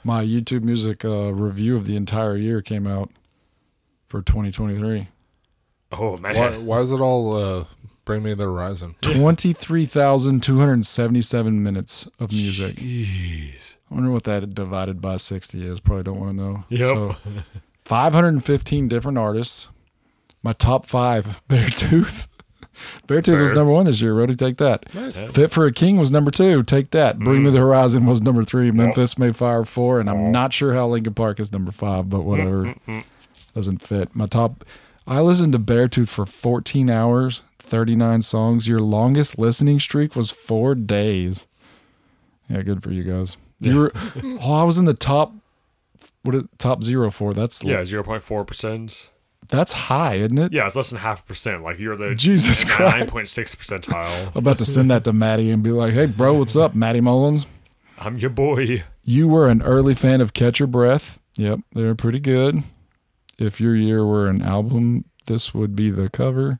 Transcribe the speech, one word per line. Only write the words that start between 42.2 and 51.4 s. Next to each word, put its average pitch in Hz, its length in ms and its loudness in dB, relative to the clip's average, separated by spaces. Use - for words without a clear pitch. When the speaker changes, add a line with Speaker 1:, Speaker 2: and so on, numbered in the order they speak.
Speaker 1:
Yeah, 98 140 -4
good 98 200 -4
for 95 80 -8
you 90 120 -6
guys. 92 340 -6
You 123 100 0
Speaker 2:
Yeah. 139 80 4
Speaker 1:
were, 147 140 2
<laughs> 226 480 -10
oh, 135 120 -2
I 160 100 2
was 170 140 2
in 185 80 4
the 151 80 4
top. 139 400 0
What 127 120 -2
is 131 80 -2
top 123 260 -2
zero 120 260 0
for? 104 240 -4
That's 110 300 -4
Speaker 2:
Yeah, 92 220 -2
zero 101 180 -6
point 110 200 -8
four 104 200 -6
percent. 110 680 -10
Speaker 1:
that's 147 260 0
high, 131 420 -2
isn't 110 240 0
it? 175 120 0
Speaker 2:
Yeah, 139 140 0
it's 98 100 -4
less 135 140 -4
than 117 100 -8
half 107 220 -6
a - 60 -20
percent. 95 340 -6